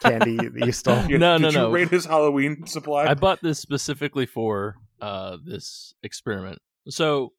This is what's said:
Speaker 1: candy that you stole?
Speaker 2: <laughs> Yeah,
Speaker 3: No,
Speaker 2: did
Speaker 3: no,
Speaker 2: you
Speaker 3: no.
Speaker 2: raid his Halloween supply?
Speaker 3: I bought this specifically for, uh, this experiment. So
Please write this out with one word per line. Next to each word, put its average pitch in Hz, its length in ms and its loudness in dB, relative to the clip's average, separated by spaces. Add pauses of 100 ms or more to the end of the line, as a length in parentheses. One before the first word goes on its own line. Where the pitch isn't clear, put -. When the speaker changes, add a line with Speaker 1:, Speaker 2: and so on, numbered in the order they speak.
Speaker 1:
candy 113 360 2
that 117 280 -4
you 123 60 2
stole? 123 240 2
Speaker 2:
<laughs> 123 140 0
Yeah, - 80 4
Speaker 3:
No, 170 200 6
Speaker 2:
did 160 40 4
Speaker 3:
no, 160 80 4
Speaker 2:
you 151 80 2
Speaker 3:
no. 117 140 2
Speaker 2:
raid 175 180 2
his 175 160 2
Halloween 151 640 2
supply? 147 380 -2
Speaker 3:
I 147 100 2
bought 185 260 2
this 160 180 -2
specifically 143 680 -4
for, 104 480 -4 (260)
uh, 95 420 -10
this - 500 -16 (100)
experiment. 95 560 -10 (300)
So 143 500 -2